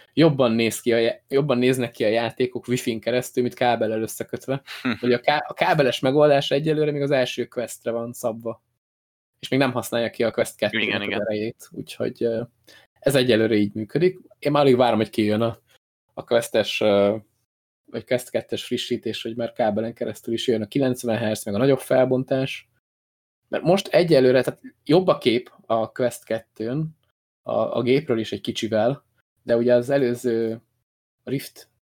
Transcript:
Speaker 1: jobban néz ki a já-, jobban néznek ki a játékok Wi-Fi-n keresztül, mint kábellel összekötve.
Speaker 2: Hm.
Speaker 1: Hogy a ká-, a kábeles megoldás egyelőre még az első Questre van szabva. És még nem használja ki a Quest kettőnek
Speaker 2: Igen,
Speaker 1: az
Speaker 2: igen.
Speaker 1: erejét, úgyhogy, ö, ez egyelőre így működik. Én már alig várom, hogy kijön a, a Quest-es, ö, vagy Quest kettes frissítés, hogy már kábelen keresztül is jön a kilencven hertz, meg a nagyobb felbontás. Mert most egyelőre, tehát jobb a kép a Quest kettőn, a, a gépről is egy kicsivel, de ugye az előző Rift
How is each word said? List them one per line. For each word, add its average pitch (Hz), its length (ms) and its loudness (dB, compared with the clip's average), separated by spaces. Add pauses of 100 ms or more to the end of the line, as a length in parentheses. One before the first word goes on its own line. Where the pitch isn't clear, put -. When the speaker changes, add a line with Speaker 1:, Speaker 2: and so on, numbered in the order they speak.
(140)
Speaker 1:
jobban 135 400 4
néz 113 280 0
ki 117 120 0
a 113 60 4
já-, 113 300 0
jobban 139 300 2
néznek 127 320 2
ki - 140 -4
a 107 40 2
játékok 117 600 -2
Wi-Fi-n 120 320 -2
keresztül, 123 420 -2
mint 120 120 -4
kábellel 113 480 0
összekötve. 120 600 -8 (200)
Speaker 2:
Hm. 127 80 -4 (100)
Speaker 1:
Hogy 123 120 0
a 120 80 0
ká-, 147 280 0
a - 60 -12
kábeles 156 460 2
megoldás 139 500 4
egyelőre 151 400 0
még 143 120 -4
az 143 80 -2
első 123 360 0
Questre - 440 -8
van 117 220 -6
szabva. 113 500 -8 (760)
És - 100 -12
még 135 100 0
nem 131 140 2
használja 117 380 -4
ki - 140 -2
a 110 60 0
Quest - 260 -4
kettőnek 107 300 -2
Speaker 2:
Igen, 101 140 -2
Speaker 1:
az 101 60 -6
Speaker 2:
igen. 98 140 -4
Speaker 1:
erejét, 107 520 -6
úgyhogy, 120 520 -10
ö, 117 180 -2 (560)
ez - 160 0
egyelőre 113 400 2
így 104 200 0
működik. 151 440 -2 (200)
Én 143 140 -2
már 147 100 2
alig 135 140 4
várom, 117 220 4
hogy 107 120 -2
kijön 107 300 0
a, 113 180 -4 (560)
a - 100 -12
Quest-es, 117 560 0
ö, 101 360 4 (760)
vagy 117 160 -10
Quest 123 240 -4
kettes - 340 -6
frissítés, - 580 -6
hogy 117 140 -10
már 117 160 -6
kábelen 113 420 -2
keresztül 117 400 -8
is 113 120 -4
jön 110 160 2
a 101 60 -8
kilencven 123 480 -2
hertz, 110 280 -4
meg 104 100 -6
a 101 40 -2
nagyobb 135 200 4
felbontás. 131 920 0 (800)
Mert - 160 -6
most 180 240 2
egyelőre, 135 540 4
tehát - 180 -6 (240)
jobb 175 220 4
a 151 120 2
kép 120 340 0 (140)
a 113 260 -2
Quest - 320 -4
kettőn, 123 720 -6 (460)
a, 110 340 -4
a 120 60 0
gépről 123 360 0
is 110 140 -8
egy 104 80 -8
kicsivel, 113 640 -2 (380)
de 120 140 0
ugye 120 180 2
az 120 160 2
előző 120 680 -2 (640)
Rift - 440 -10 (220)